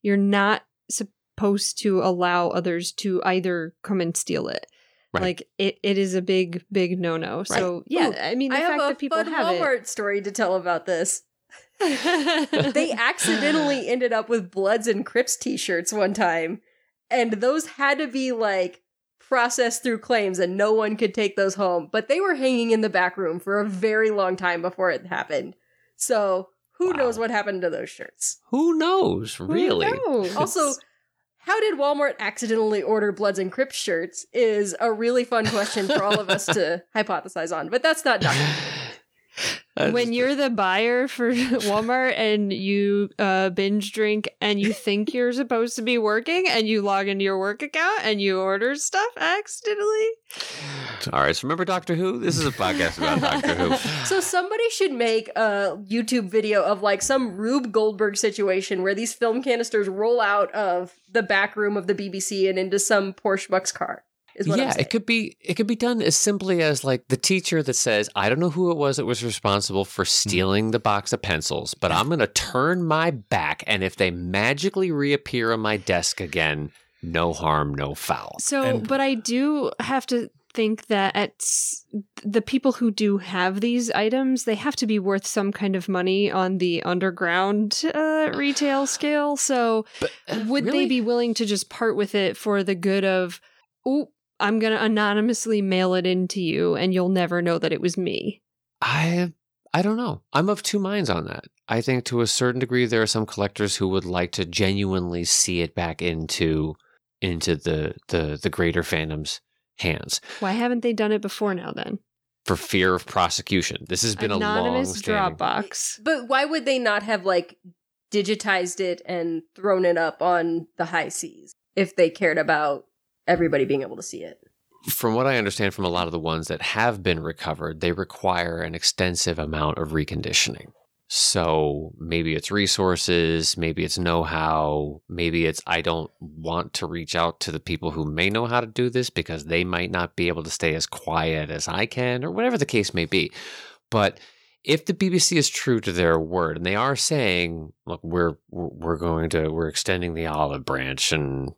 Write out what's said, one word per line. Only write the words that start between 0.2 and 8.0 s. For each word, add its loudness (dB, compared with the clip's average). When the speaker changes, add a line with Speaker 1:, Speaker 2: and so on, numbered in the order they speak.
Speaker 1:
supposed -2
to 2
allow 2
others -2
to -2
either 0
come 0
and -2
steal -4
it. -6
Speaker 2:
Right. 2
Speaker 1:
Like, -2
it, -2
it 2
is -2
a 0
big, -2
big 0
no-no. -4
Speaker 2:
Right. -6
Speaker 1:
So, -2
yeah, 2